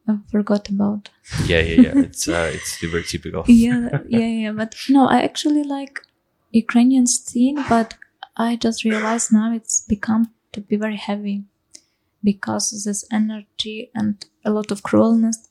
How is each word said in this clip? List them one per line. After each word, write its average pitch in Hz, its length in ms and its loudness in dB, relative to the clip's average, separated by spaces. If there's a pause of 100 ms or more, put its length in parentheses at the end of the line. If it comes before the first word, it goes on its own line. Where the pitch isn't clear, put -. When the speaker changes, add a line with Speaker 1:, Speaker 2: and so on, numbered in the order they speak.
Speaker 1:
uh, 208 100 2 (120)
forgot 208 380 0
about. 202 420 -2 (360)
Speaker 2:
Yeah, 82 140 4
yeah, 82 260 4
yeah. 78 80 -6
Speaker 1:
<laughs> 277 120 4
Speaker 2:
It's, - 220 -8
uh, 85 260 0
it's - 260 -10
super 85 220 -4
typical. 85 460 -8
Speaker 1:
Yeah, 240 400 4 (140)
Speaker 2:
<laughs> - 60 -18
Speaker 1:
yeah, 233 180 0 (160)
yeah. 214 100 -6
But 220 240 -8 (120)
no, 269 200 6
I 247 140 2
actually 294 420 0
like 277 360 -8 (520)
Ukrainian 247 540 4
scene, 254 500 0 (120)
but 226 260 2 (420)
I 233 200 -2
just 226 280 -2
realized 220 480 0
now 220 200 2
it's - 280 -4 (140)
become 226 360 -2 (220)
to 208 80 -10
be 208 160 -4
very 214 200 -4 (120)
heavy 202 360 -6 (800)
because 202 420 -2 (200)
this 202 280 -6
energy 214 840 -6
and 208 300 -4 (200)
a 214 60 -2
lot 214 200 -2
of 202 120 -6
cruelness 226 560 2 (120)